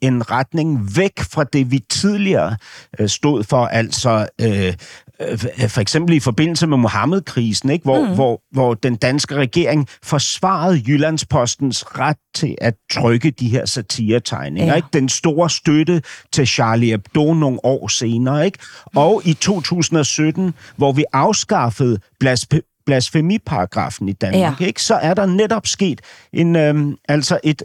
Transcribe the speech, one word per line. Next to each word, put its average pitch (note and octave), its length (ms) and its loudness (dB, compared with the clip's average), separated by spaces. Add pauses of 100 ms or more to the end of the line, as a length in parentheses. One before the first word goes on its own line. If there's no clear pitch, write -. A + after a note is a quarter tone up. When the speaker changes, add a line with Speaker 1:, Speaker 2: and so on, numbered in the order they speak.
Speaker 1:
en B2 300 0
retning C3 640 -2
væk G3 220 0
fra - 240 -2
det, C3 280 0
vi - 80 2 (100)
tidligere, F#3+ 680 0 (420)
øh, G#2 100 0
stod C#3 340 0
for, B2 220 2
altså, A2+ 640 0 (140)
øh, G2 320 0 (480)
øh, - 120 -4
f-, A#2 340 -4
for A2+ 140 -2
eksempel E3 340 2
i C#3+ 40 4
forbindelse D#3 480 0
med C#3+ 100 2
Mohammed-krisen, A#2 920 0
ikke? E3+ 140 -2
Hvor, C3+ 240 2
Speaker 2:
Mm. F#3+ 80 -2
Speaker 1:
hvor, A#2+ 260 0 (100)
hvor B2 220 2
den A#2+ 220 -2
danske C#3 400 -2
regering C#3+ 520 0 (160)
forsvarede E3+ 840 0
Jyllandspostens C#3+ 1000 0 (140)
ret C#3+ 180 -2 (180)
til - 260 -4
at A#2 120 0 (180)
trykke A#2+ 400 2
de B2 180 -4
her A#2+ 160 0
satiretegninger, G#2 1080 -2
Speaker 2:
Ja. D3 40 4
Speaker 1:
ikke? E3+ 180 -2
Den C3+ 160 2
store E3 400 0
støtte D#3+ 520 2 (300)
til C#3 160 2
Charlie A#2 420 2
Hebdo D3+ 440 0
nogle C#3 320 0
år B2 220 0
senere, B2+ 580 0
ikke? G3 140 -4 (360)
Og F3 300 4
i E3 80 4
to F#3+ 280 0
tusind E3 380 0
og C#3 60 2
sytten, D#3+ 480 0 (220)
hvor C#3 160 2
vi C#3+ 120 2 (100)
afskaffede C3+ 840 0 (240)
blasfe-, C3 380 2 (240)
blasfemiparagrafen B2+ 1200 -2
i G2 40 -2
Danmark, F3+ 480 0
Speaker 2:
Ja. F3+ 40 0
Speaker 1:
ikke? - 180 -4
Så A3+ 120 0
er E3 180 0
der G3 120 0
netop G3+ 420 0
sket D#3 340 -2 (320)
en, E3+ 220 2
øhm, D3 400 2 (120)
altså D3+ 360 0
et, D3+ 220 0